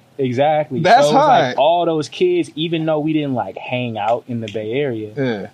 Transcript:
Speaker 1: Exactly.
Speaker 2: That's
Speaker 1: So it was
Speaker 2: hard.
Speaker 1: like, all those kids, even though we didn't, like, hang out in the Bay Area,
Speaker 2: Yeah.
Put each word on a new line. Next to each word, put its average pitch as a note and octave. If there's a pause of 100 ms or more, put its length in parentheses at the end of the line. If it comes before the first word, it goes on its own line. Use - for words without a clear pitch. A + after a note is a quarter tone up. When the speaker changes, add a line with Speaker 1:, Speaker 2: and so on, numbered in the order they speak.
(200)
Speaker 1:
Exactly. C#3
Speaker 2:
That's D3
Speaker 1:
So D3
it -
was C4+
Speaker 2:
hard. C4+
Speaker 1:
like, B2
all E3+
those D#3
kids, F3+
even D#3+
though D#3
we D#3
didn't, D3
like, G2
hang B2
out A2
in A#2+
the A2
Bay A2
Area, A#2
Speaker 2:
Yeah. A#2